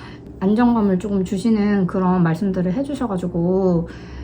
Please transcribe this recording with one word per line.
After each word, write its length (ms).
안정감을 580
조금 260
주시는 600
그런 360
말씀들을 500
해주셔가지고, 1160